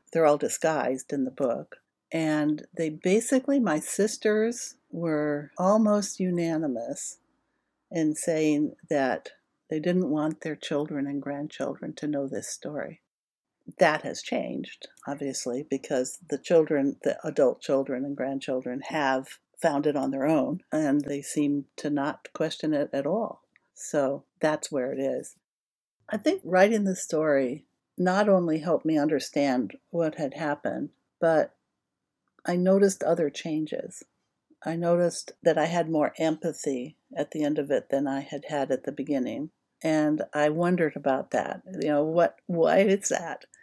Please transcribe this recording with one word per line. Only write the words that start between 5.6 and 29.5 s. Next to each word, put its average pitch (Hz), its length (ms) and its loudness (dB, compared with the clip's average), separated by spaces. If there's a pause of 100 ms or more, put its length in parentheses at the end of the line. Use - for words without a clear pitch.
unanimous 160 1000 -2 (720)
in 156 240 0
saying 156 600 0 (140)
that 135 400 0 (400)
they 156 100 -4
didn't 175 300 0
want 151 320 -2
their 151 140 -6
children 143 520 -4
and 139 140 -6
grandchildren 143 720 -8
to - 140 -8
know 139 200 -2
this - 200 -8
story. - 540 -10 (800)
That 156 240 4
has - 180 -8
changed, - 680 -8 (200)
obviously, 139 600 -6
because 135 520 -4 (100)
the 143 80 -2
children, 151 640 2
the - 220 0
adult 139 360 2
children 135 440 -2
and 143 100 -6
grandchildren 135 760 -4
have 135 380 0 (320)
found 151 280 2
it 147 80 2
on 135 160 0
their 135 160 -2
own, 151 340 2 (100)
and 147 300 2
they 143 200 -4
seem 143 440 0 (120)
to 147 120 -4
not 143 440 -2
question 160 400 -2
it 147 200 0
at 139 140 -2
all. 208 340 -4 (320)
So 143 520 -2 (140)
that's 156 320 0
where 135 220 -2
it 135 60 -6
is. 135 360 -4 (720)
I 226 100 -4
think 370 280 0
writing 202 380 6
the 190 120 0
story 147 680 0 (320)
not 185 320 4
only 170 300 4
helped 156 260 0
me 156 140 2
understand 139 800 0 (120)